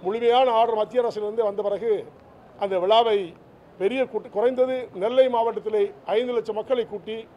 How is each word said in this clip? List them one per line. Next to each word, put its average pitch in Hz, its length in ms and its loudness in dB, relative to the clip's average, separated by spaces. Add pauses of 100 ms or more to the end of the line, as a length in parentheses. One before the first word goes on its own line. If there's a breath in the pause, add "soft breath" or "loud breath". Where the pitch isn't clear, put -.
முழுமையான 233 480 2
ஆர்டர் 226 260 2
மத்திய 214 260 0
அரசிலிருந்து 214 400 -2
வந்த 202 200 -2
பிறகு 202 420 -2 (540)
அந்த 196 200 -2
விழாவை 202 560 2 (440)
பெரிய 240 280 0
கூட்ட-, 220 220 -10
குறைந்தது 254 680 0
நெல்லை 247 340 4
மாவட்டத்திலே 214 640 -2 (120)
ஐந்து 240 280 0
லட்சம் 226 220 -4
மக்களை 233 320 -2
கூட்டி 214 500 -12